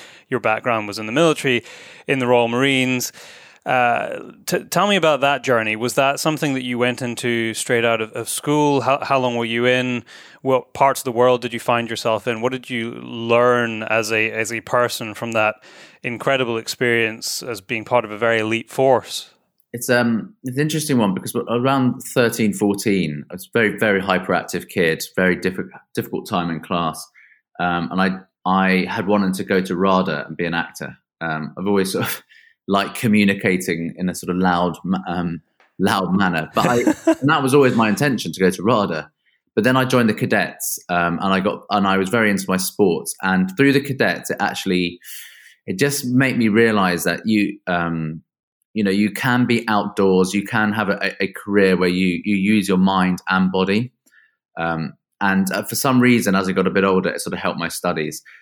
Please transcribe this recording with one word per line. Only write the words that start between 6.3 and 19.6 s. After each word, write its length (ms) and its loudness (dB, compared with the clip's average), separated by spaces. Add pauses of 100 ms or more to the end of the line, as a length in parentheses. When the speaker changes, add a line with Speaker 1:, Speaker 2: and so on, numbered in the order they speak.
Speaker 1:
that 100 -4
you 140 -4
went 240 0
into 500 -2
straight 320 0
out 160 2
of, 120 -8
of 160 -8
school? 520 0
How, 220 2
how 160 0
long 180 0
were 80 -2
you 220 0
in? 380 0 (360)
What 320 0
parts 280 2
of 40 -8
the 80 -4
world 300 4
did 100 -6
you 80 -6
find 300 0
yourself 360 -2
in? 140 -4
What 120 -2
did 180 -10
you 220 -6
learn 920 2
as 280 0
a, 220 0
as 200 -4
a 100 -6
person 500 0
from 200 -8
that 240 2 (460)
incredible 540 -2
experience 840 -2
as 180 -10
being 240 -8
part 200 2
of 60 -12
a 60 -10
very 240 2
elite 300 -2
force? 640 0 (400)